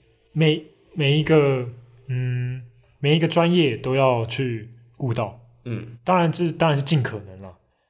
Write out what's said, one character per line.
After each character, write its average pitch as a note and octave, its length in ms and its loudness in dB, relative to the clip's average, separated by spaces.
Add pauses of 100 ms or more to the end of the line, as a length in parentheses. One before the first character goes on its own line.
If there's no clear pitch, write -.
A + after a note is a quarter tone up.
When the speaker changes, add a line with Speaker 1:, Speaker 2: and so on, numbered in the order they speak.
(320)
Speaker 1:
每， D#3 340 2 (280)
每 D3 260 2
一 D3+ 40 0
个， C#3 460 2 (380)
嗯， B2 560 -4 (360)
每 C#3+ 160 2
一 E3 40 2
个 D#3+ 80 2
专 E3+ 260 2
业 C#3+ 240 2
都 B2+ 160 -4
要 C3 320 2
去 A#2 440 -6 (280)
顾 B2 160 -4
到。 G#2+ 260 -6 (260)
Speaker 2:
嗯。 G#2+ 380 -10
Speaker 1:
当 F#3 140 2
然 E3+ 140 2
这， E3+ 200 -2
当 E3 180 0
然 C#3+ 60 2
是 C#3 60 -2
尽 C#3 220 0
可 G#2+ 160 -6
能 F#2+ 220 -18
啦。 F#2 120 -16 (360)